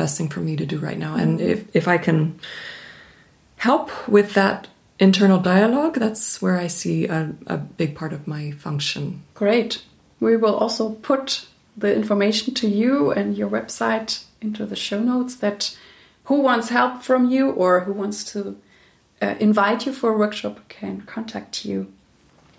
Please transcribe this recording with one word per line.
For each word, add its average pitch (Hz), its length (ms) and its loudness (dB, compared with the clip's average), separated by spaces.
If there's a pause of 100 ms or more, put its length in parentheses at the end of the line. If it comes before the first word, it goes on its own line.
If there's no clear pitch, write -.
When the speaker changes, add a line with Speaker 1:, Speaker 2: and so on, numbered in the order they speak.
Speaker 1:
best 156 140 -2
thing 156 120 -4
for 175 120 -8
me 156 160 -4
to 156 100 -4
do 151 120 -4
right 147 200 -6
now?" 156 180 -6
And 160 240 2
Speaker 2:
Mm-hmm. 170 120 0
Speaker 1:
if, - 60 0 (160)
if 165 140 2
I 175 100 4
can 160 400 2 (1160)
help 269 340 2 (180)
with 202 260 6
that 196 320 2 (320)
internal 190 400 6
dialogue, 226 600 4
that's 220 420 -4
where 185 180 2
I 175 80 -4
see 165 400 -2
a, 160 240 -2 (160)
a 170 100 -4
big 147 380 -4
part 156 180 -8
of 147 140 -10
my 147 260 -8
function. 147 680 -6 (120)
Speaker 2:
Great. 214 480 0 (380)
We 226 160 4
will 214 180 4
also 220 360 -2
put - 560 -4 (300)
the 208 180 0
information 214 600 0
to 220 140 0
you 254 420 2
and 202 260 -2
your 202 120 -4
website 220 760 -4 (160)
into 214 260 -6
the 196 100 -8
show 208 240 -4
notes, 247 360 0
that - 400 -4 (480)
who 285 160 2
wants 233 280 2
help 247 340 0
from 254 280 2
you 262 200 2
or 180 300 4
who 196 120 -6
wants 208 300 -6 (100)
to, 202 240 -8 (640)
uh, 202 200 -2
invite 214 460 2
you 269 60 -4
for 226 200 0
a 220 60 0
workshop 208 500 -2
can 196 340 -10
contact - 640 -10
you. 196 260 -6 (680)